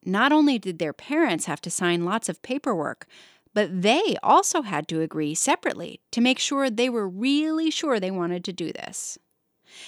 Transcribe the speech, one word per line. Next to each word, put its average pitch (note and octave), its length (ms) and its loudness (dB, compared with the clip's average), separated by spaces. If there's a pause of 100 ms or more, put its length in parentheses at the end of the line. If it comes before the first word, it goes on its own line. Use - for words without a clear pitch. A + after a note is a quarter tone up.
not G#3+ 280 2
only D4 260 6
did F#3 220 -6
their D3+ 140 -2
parents C#4 520 0
have D3+ 160 -4
to - 80 -8
sign F3 360 0
lots G#3 240 -2
of E3 120 -8
paperwork, F3+ 640 -4 (480)
but F#3 300 0
they C4 400 4
also E4 380 4
had E3 260 -4
to D#3+ 140 -2
agree D#3 340 -4
separately - 640 -2 (120)
to A#3 100 0
make B3+ 180 4
sure C#4 300 0
they A#3+ 200 0
were A3+ 180 -2
really D4 600 0
sure C#4+ 300 0
they F#3+ 100 -4
wanted F3 360 -2
to F#3+ 80 -8
do E3+ 180 -6
this. - 480 -12 (680)